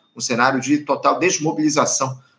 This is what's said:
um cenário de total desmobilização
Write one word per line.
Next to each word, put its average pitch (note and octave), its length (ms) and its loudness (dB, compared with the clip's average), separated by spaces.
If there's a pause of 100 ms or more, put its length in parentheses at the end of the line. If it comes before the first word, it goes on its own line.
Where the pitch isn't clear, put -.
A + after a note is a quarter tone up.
(160)
um A#2 60 -12
cenário B2 400 0
de C#3 180 2
total C#3 400 0
desmobilização D3+ 1000 0 (220)